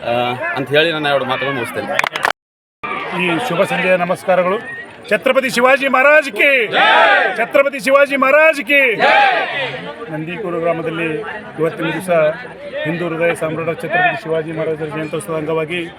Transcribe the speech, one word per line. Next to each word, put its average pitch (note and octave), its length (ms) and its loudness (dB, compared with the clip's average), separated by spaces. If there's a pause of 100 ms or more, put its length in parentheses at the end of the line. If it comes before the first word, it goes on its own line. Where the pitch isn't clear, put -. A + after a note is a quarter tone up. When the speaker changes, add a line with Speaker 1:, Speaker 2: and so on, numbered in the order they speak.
Speaker 1:
ಆ, - 20 -2 (460)
ಅಂತ C3+ 120 -4
ಹೇಳಿ D3+ 240 2
ನನ್ನ D3+ 140 -4
ಎರಡು C#3 180 2
ಮಾತುಗಳನ್ನು B2+ 360 -2
ಮುಗಿಸ್ತೇನೆ. A2 680 -4 (960)
Speaker 2:
ಈ E3 240 -2
ಶುಭ F3 140 0
ಸಂಜೆಯ F3+ 340 0
ನಮಸ್ಕಾರಗಳು. F3+ 600 0 (500)
ಛತ್ರಪತಿ B3 420 2
ಶಿವಾಜಿ B3+ 380 2
ಮಹಾರಾಜ್ C4+ 440 4
ಕಿ C4 360 2
ಜೈ. F#3+ 100 0 (580)
ಛತ್ರಪತಿ C#4 440 2
ಶಿವಾಜಿ C#4 360 4
ಮಹಾರಾಜ್ C#4+ 500 4
ಕಿ C4+ 300 4
ಜೈ. C4 120 4 (1000)
ನಂದಿಕೂರು E3 500 -6
ಗ್ರಾಮದಲ್ಲಿ E3 600 -2 (380)
ಇವತ್ತಿನ D#3+ 320 -2
ದಿವಸ E3 200 -6 (760)
ಹಿಂದೂ E3+ 240 -4
ಹೃದಯ E3 260 0
ಸಾಮ್ರಾಟ D#3+ 420 -4
ಛತ್ರಪತಿ E4 460 -2
ಶಿವಾಜಿ D#3+ 300 -4
ಮಹಾರಾಜರ D#3+ 320 -4
ಜಯಂತ್ಯೋತ್ಸವದ D#3 520 -6
ಅಂಗವಾಗಿ D#3+ 500 -4 (120)